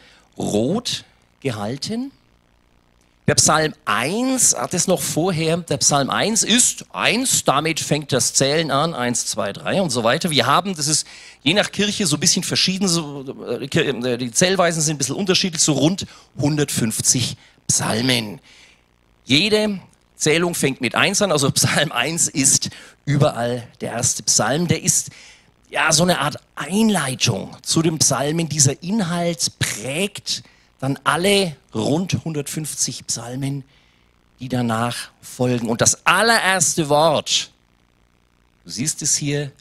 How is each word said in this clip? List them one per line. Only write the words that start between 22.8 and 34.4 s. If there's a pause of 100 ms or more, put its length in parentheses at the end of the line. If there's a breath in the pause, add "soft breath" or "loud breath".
überall (140)
der
erste
Psalm.
Der
ist (600 loud breath)
ja
so
eine
Art (180)
Einleitung
zu
dem
Psalmen.
Dieser
Inhalt
prägt (380 soft breath)
dann
alle (160)
rund
hundertfünfzig
Psalmen, (760 soft breath)